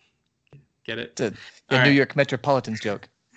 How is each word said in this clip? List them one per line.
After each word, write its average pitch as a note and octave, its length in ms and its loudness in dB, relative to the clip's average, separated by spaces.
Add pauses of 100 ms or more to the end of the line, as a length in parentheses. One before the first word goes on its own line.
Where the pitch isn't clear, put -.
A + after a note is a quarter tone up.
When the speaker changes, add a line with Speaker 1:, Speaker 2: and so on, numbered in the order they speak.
(840)
Speaker 1:
Get A2+ 120 -10
it? A#2 220 -12
Speaker 2:
It's - 20 -4
a, B2 40 -2
a - 520 -6
Speaker 1:
All B2+ 60 6
Speaker 2:
New C#3 60 6
Speaker 1:
right. C#3 60 6
Speaker 2:
York C#3 200 2
Metropolitans C3 640 -2
joke. G2+ 280 -8 (300)